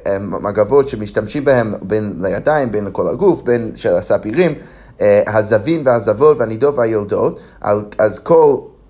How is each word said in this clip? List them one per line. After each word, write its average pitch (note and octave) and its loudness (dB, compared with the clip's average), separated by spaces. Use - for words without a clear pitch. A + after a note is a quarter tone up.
אה, G2 -2
מגבות G#2 0
שמשתמשים G#2+ -6
בהם A#2+ 2
בין G#2 -4
לידיים, A2+ -2
בין G#2 -4
לכל F2+ -4
הגוף, E3 0
בין A#2 -2
של - -2
הספירים, C#3+ 0
אה, G#2 4
הזבין A2 0
והזבות A#2+ 4
והנידות A2+ 0
והיולדות, A2+ -2
על, G#2 -2
אז G#2+ 0
כל, D3+ 4